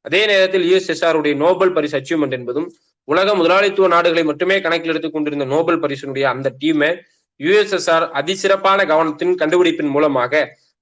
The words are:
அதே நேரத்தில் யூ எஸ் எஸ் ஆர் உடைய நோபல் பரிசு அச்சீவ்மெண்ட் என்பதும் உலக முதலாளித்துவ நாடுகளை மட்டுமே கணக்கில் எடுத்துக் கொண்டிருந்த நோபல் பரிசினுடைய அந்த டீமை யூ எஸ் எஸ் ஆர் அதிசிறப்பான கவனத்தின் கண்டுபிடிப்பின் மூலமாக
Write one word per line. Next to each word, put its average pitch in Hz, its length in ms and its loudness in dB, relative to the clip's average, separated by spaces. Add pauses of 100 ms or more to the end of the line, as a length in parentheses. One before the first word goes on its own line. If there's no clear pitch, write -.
அதே 196 220 0
நேரத்தில் 190 380 2
யூ 180 100 4
எஸ் 180 140 0
எஸ் 165 160 -4
ஆர் 160 120 2
உடைய 147 200 0
நோபல் 180 360 2
பரிசு 147 260 -2
அச்சீவ்மெண்ட் 139 340 -2
என்பதும் 127 360 -6 (400)
உலக 190 260 2
முதலாளித்துவ 185 540 2
நாடுகளை 170 360 2
மட்டுமே 180 360 -2
கணக்கில் 165 300 -4
எடுத்துக் 156 220 -4
கொண்டிருந்த 147 320 -4
நோபல் 165 360 0
பரிசினுடைய 139 420 -6
அந்த 131 380 -2
டீமை 151 300 0 (500)
யூ 156 120 0
எஸ் 202 200 2
எஸ் 175 180 -2
ஆர் 165 220 0
அதிசிறப்பான 190 760 0
கவனத்தின் 160 480 0
கண்டுபிடிப்பின் 165 540 0
மூலமாக 139 440 0 (500)